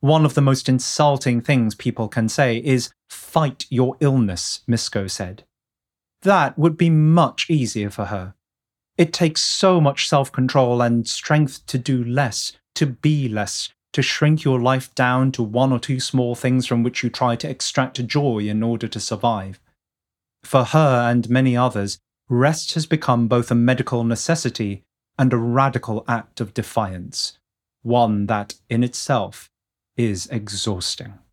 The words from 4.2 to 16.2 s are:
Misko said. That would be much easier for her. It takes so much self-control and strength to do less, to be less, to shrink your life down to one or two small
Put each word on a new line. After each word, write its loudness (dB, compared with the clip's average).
Misko -2
said. -10
That 2
would 2
be 4
much 4
easier 0
for -6
her. -8
It 2
takes 0
so 2
much 2
self-control 2
and 0
strength -2
to -4
do -2
less, -4
to 0
be 0
less, -6
to 0
shrink 2
your 2
life 0
down 2
to -2
one 0
or 0
two -4
small -2